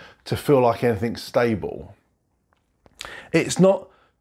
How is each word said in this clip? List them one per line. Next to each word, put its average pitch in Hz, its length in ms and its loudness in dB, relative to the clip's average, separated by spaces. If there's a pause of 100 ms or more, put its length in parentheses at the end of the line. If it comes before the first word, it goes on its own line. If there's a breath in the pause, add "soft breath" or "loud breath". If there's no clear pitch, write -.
(260 loud breath)
to - 100 -6
feel 139 240 2
like 120 240 2
anything's 113 400 -2
stable. - 720 -4 (1400 loud breath)
It's 151 280 0
not 190 280 4 (340 soft breath)